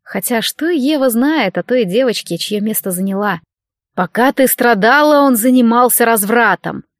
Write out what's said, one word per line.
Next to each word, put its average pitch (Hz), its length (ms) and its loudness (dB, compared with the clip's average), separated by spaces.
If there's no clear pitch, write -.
Хотя 220 400 -6
что - 260 -6
Ева 277 440 0
знает 240 480 -2
о 175 40 -6
той 240 220 0
девочке, 196 540 -4
чьё 208 200 -6
место 208 300 -6
заняла? 190 500 -4
«Пока 233 400 0
ты 262 140 2
страдала, 269 800 2
он 262 80 4
занимался 240 720 2
развратом. 208 800 0